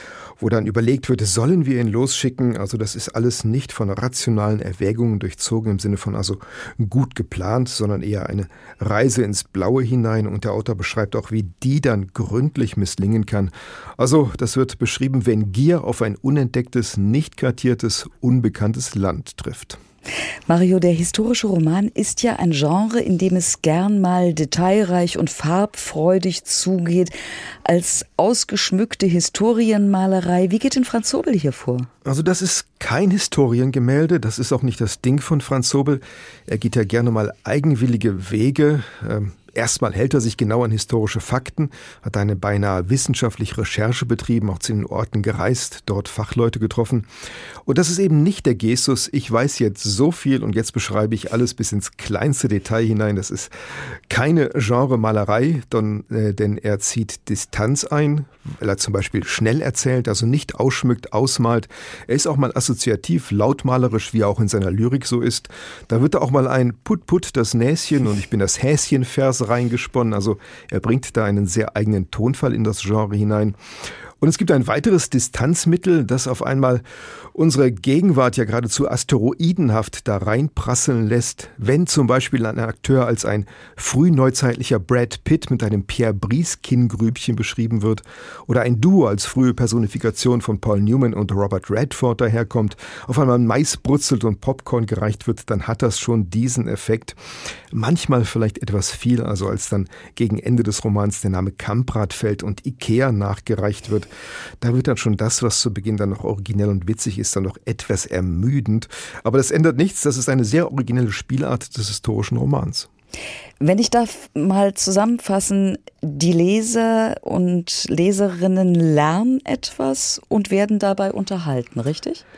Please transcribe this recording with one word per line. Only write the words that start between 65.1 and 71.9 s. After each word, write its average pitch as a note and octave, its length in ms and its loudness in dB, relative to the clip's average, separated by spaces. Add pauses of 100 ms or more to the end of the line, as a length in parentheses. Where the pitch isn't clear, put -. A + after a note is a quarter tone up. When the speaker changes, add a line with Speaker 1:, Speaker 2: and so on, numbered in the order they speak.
Speaker 1:
ist. A#2+ 260 -2 (400)
Da A2+ 140 2
wird C#3+ 120 2
da - 60 2
auch C3+ 100 2
mal C3 180 4
ein B2+ 360 2
Put, G3+ 240 -2
Put, F3+ 300 0
das A2+ 160 2
Näschen C3 520 2
und G#2 140 0
ich G2 100 -8
bin G#2+ 120 0
das F#2+ 200 0
Häschen-Vers C3 840 2
reingesponnen. A#2+ 640 0
Also G2+ 240 0 (320)
er G2+ 120 -4
bringt B2 360 -2
da A2 80 2
einen G2+ 220 2
sehr G#2+ 280 -2
eigenen G#2 360 0